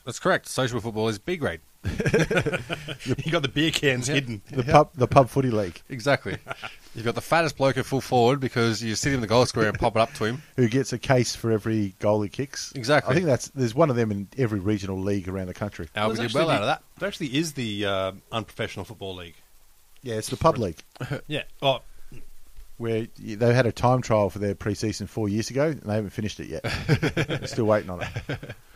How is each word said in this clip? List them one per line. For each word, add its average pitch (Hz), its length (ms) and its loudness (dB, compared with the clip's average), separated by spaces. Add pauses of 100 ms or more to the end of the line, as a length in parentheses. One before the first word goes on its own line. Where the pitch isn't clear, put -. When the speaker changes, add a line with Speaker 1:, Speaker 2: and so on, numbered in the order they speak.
Speaker 1:
That's 127 140 -10
correct. 180 300 0
Social 123 320 -2
football 110 280 -2
is 107 120 -2
B 180 160 -6
grade. 101 240 -4 (240)
<laughs> - 60 -4 (1160)
Speaker 2:
You 131 240 -2
got 165 120 0
the 135 100 0
beer 151 180 2
cans 127 380 0
Speaker 1:
Yeah. 147 60 0
Speaker 2:
hidden. 123 360 -2
Speaker 3:
The 127 140 -2
pub, 147 300 6
the 123 120 2
pub 131 220 8
footy 131 220 0
league. 104 380 -2
Speaker 1:
Exactly. 127 500 -2 (560)
You've 117 100 -8
got 117 100 0
the 117 60 -6
fattest 156 360 2
bloke 135 200 2
at 127 80 0
full 135 160 -2
forward 127 400 4
because 117 420 0
you 113 120 -2
sit 143 160 0
him 139 60 2
in 127 40 0
the 113 60 -2
goal 117 200 6
square 110 220 2
and 101 100 -2
pop 110 180 2
it 110 40 4
up 113 140 2
to - 100 -4
him. 123 240 -2
Speaker 3:
<laughs> - 80 -20
Who 127 120 6
gets 123 240 0
a 123 60 -2
case 127 380 2
for 113 160 0
every 107 460 0
goal 107 240 2
he 101 60 -4
kicks. - 460 -8
Speaker 1:
Exactly. 135 360 2
Speaker 3:
I 131 40 4
think 127 120 2
that's, 123 220 2
there's 123 260 0
one 151 160 4
of 120 60 2
them 117 140 2
in 101 180 -2 (100)
every 110 220 2
regional 95 380 0
league 95 300 -2
around 92 200 -4
the 90 60 -8
country. 95 400 -8
Speaker 1:
Alba 110 200 0
Speaker 2:
There's 113 180 -4
Speaker 1:
did 127 60 0
well 160 120 4
Speaker 2:
actually 131 60 4
Speaker 1:
out 101 60 0
of 107 40 0 (120)
that. - 40 -20 (160)
Speaker 2:
there 185 100 -4
actually 143 280 -6
is 160 160 -2
the, 107 320 -4
uh, 95 280 0 (200)
unprofessional 104 520 -6
football 95 300 -12
league. 87 200 -14 (680)
Speaker 3:
Yeah, 117 120 -6
it's 110 140 -4
the 127 80 -6
pub 160 220 4
league. 98 200 -2 (260)
Speaker 2:
<laughs> - 220 -8
Yeah. 147 160 -6 (200)
Oh. 135 200 0 (960)
Speaker 3:
Where 113 300 -2 (160)
y-, 104 140 -10
they 120 180 6
had 127 120 4
a 107 60 0
time 127 300 2
trial 104 280 4
for 98 80 -8
their 101 160 -2
pre-season 107 520 -4
four 107 220 -2
years 104 220 0
ago, 135 180 0
and 147 140 -4
they 104 120 -2
haven't 107 160 -2
finished 107 300 -6
it - 80 -10
yet. - 800 -2
Speaker 1:
<laughs> - 0 -
Speaker 3:
We're 120 180 -6
still 120 200 -2
waiting 107 240 2
on 87 120 -6
it. 87 80 -8 (640)